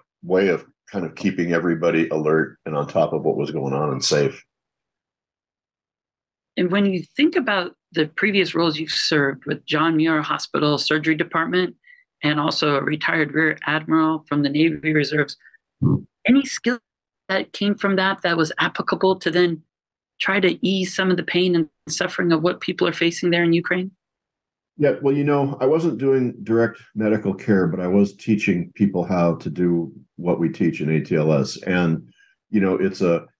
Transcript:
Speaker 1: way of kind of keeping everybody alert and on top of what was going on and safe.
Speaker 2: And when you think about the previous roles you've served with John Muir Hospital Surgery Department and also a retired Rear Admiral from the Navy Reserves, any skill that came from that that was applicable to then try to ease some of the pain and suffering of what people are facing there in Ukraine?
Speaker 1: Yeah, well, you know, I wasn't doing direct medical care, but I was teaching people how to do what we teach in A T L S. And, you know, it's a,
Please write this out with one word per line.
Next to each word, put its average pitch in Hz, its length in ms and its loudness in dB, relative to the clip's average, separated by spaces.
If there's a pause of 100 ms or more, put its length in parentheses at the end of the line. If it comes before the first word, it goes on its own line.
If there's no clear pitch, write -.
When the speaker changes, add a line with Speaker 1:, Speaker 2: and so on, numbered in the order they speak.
(220)
Speaker 1:
way 92 260 2
of 82 160 -2 (260)
kind 95 140 -6
of 78 100 -10
keeping 87 380 -2
everybody 82 560 0
alert 78 560 0
and 78 100 -8
on 73 140 -4
top 80 240 0
of 69 100 -4
what - 140 0
was 71 140 -4
going 69 240 -6
on 76 160 -2
and 67 120 -6
safe. 71 400 0 (2250)
Speaker 2:
And 180 160 0
when 202 140 2
you 185 160 -2 (140)
think 330 200 2
about 202 400 -2 (160)
the - 140 0
previous 190 480 0
roles 165 240 0
you've 156 120 -8
served 139 540 0
with 147 220 -8
John 156 320 0
Muir 156 240 2
Hospital 147 560 -2
Surgery 156 360 0
Department 165 640 -2 (460)
and 151 180 0
also 151 360 0
a 135 60 0
retired 151 500 -2
Rear 156 240 0 (100)
Admiral 156 640 0
from 147 140 0
the 139 60 2
Navy 156 440 0
Reserves, 151 440 0 (920)
any 269 180 4
skill 240 360 -4 (480)
that - 240 -4
came 202 240 -2
from 196 200 0
that 190 260 0
that 170 140 0
was 160 220 2
applicable 185 640 0
to 180 100 -2
then 170 320 2 (580)
try 196 200 0
to 185 260 2
ease 185 300 -2
some 185 160 2
of 170 40 2
the 175 60 -2
pain 180 320 2
and 165 140 2 (200)
suffering 175 440 -2
of 156 100 2
what 180 180 0
people 175 280 -2
are 165 40 -2
facing 170 380 -2
there 170 140 2
in 165 80 4
Ukraine? 180 400 -2 (840)
Speaker 1:
Yeah, 143 220 2
well, 139 140 2
you 143 100 0
know, 143 360 0
I 131 60 2
wasn't 160 320 2
doing 131 440 2
direct 113 380 0 (160)
medical 104 380 0
care, 92 340 2
but 87 100 -4
I 90 80 -4
was 98 300 2
teaching 98 580 0
people 90 300 0
how 85 320 2
to - 140 -10
do 85 420 0 (240)
what 85 240 -2
we 82 80 2
teach - 320 -2
in 76 100 -2
A 80 100 2
T - 140 -4
L 78 180 2
S. - 300 0
And, 87 460 0 (420)
you 107 100 2
know, 95 140 2
it's 95 260 -2
a, 85 260 0 (140)